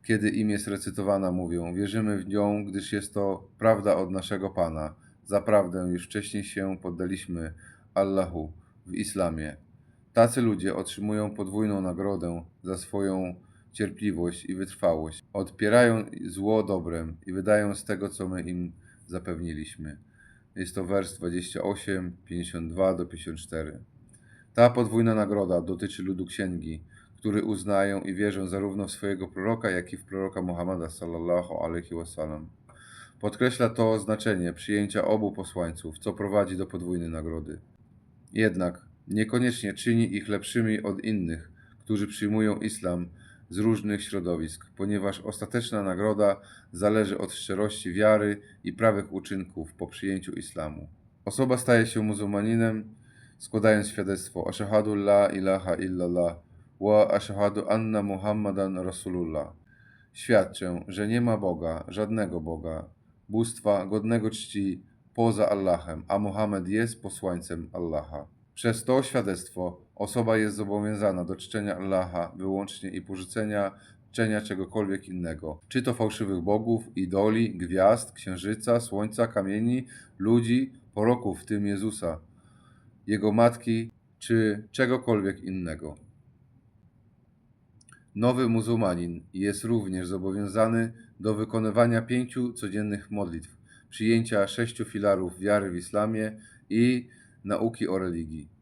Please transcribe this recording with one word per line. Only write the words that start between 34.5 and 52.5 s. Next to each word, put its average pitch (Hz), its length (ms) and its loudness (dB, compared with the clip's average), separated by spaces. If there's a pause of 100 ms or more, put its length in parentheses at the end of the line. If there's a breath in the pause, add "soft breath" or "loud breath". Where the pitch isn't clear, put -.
przyjęcia 104 520 0
obu 107 260 2
posłańców, 85 680 -6
co 101 140 -4
prowadzi 98 440 0
do 92 80 -4
podwójnej 87 440 -4
nagrody. 80 500 -6 (760)
Jednak 90 520 2 (220)
niekoniecznie 113 640 0
czyni 113 420 2
ich 101 140 -6
lepszymi 107 520 0
od 98 220 -4
innych, 87 480 -4 (280 soft breath)
którzy 104 280 -2
przyjmują 107 500 0
islam 87 520 -4 (400 loud breath)
z 87 80 -6
różnych 104 460 0
środowisk, 85 640 -4 (120)
ponieważ 98 420 -2
ostateczna 104 640 -4
nagroda 101 580 2 (300 loud breath)
zależy 104 460 2
od - 160 -4
szczerości 98 600 -4
wiary 104 480 4 (220 loud breath)
i - 100 -6
prawych 104 400 2
uczynków 92 600 -8
po - 140 -8
przyjęciu 95 440 -4
islamu. 78 580 -10 (360)
Osoba 127 320 2
staje 117 280 6
się 110 160 -2
muzułmaninem, 107 920 0 (420 loud breath)